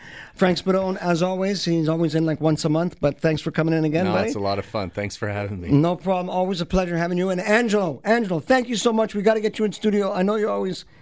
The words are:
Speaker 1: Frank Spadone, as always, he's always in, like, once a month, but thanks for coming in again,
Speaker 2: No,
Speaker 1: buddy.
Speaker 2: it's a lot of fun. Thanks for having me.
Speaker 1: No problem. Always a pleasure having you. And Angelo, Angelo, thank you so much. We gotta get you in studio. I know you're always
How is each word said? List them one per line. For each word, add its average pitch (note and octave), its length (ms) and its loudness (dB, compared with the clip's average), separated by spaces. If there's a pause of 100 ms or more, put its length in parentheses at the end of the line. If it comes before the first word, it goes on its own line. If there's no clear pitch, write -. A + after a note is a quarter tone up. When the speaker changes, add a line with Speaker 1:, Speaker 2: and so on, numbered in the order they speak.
(360)
Speaker 1:
Frank F3+ 220 4
Spadone, F#3+ 400 0
as F3 260 0
always, F#3+ 420 -2
he's E3 220 2
always D#3+ 280 0
in, D#3+ 100 2
like, D#3 160 -2
once D#3 240 2
a D#3+ 40 0
month, E3 300 0
but C#3+ 220 -2
thanks D#3+ 200 0
for E3 100 -6
coming D#3+ 220 0
in D#3+ 120 2
again, D#3 200 0
Speaker 2:
No, G3 80 0
Speaker 1:
buddy. G3 140 0
Speaker 2:
it's - 80 -4
a G#3+ 60 -4
lot G2 180 0
of - 60 -6
fun. G2 240 -4
Thanks G2+ 260 -6
for G#2 140 -6
having G2+ 320 -6
me. F2 80 -8
Speaker 1:
No D#3 260 4
problem. F3+ 340 -2
Always F#3 300 -2
a E3+ 60 -4
pleasure F3 320 0
having F3 200 0
you. F#3 120 0
And F3+ 100 -2
Angelo, G3+ 640 2
Angelo, G3+ 380 2
thank B3+ 260 2
you B3 80 -4
so A#3 160 2
much. A3 240 0
We G3+ 60 0
gotta A3 200 4
get G#3 160 -2
you A3 80 0
in G3+ 60 0
studio. G3+ 400 0
I F#3 100 -2
know G3+ 140 2
you're G#3+ 160 0
always G3 320 -4 (180)